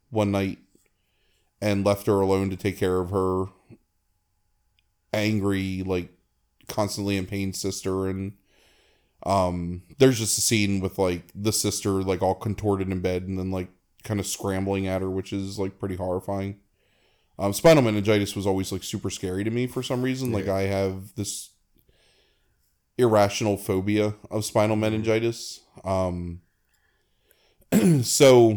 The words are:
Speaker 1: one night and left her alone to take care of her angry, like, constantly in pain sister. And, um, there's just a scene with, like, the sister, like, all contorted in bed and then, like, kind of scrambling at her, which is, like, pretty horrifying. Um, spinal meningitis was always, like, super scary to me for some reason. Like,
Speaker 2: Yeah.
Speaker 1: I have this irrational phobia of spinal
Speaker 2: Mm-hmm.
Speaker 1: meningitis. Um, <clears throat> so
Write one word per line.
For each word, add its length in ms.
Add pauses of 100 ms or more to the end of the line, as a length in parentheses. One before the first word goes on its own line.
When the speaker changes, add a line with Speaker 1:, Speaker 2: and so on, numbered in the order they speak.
(100)
Speaker 1:
one 200
night 280 (1040)
and 240
left 200
her 140
alone 300
to 60
take 200
care 240
of 80
her 380 (1700)
angry, 720
like, 260 (580)
constantly 480
in 100
pain 260
sister. 560
And, 260 (920)
um, 580 (160)
there's 200
just 200
a 20
scene 400
with, 180
like, 360
the 180
sister, 500
like, 200
all 120
contorted 560
in 100
bed 240
and 140
then, 120
like, 180 (340)
kind 180
of 60
scrambling 600
at 160
her, 80
which 220
is, 260
like, 200
pretty 180
horrifying. 640 (800)
Um, 140
spinal 300
meningitis 540
was 100
always, 240
like, 140
super 260
scary 340
to 60
me 160
for 160
some 200
reason. 300
Like, 140
Speaker 2:
Yeah. 80
Speaker 1:
I 80
have 540
this 340 (1500)
irrational 600
phobia 580 (160)
of 140
spinal 320
Speaker 2:
Mm-hmm. 40
Speaker 1:
meningitis. 800 (220)
Um, 600 (1300)
<clears throat> 300
so 540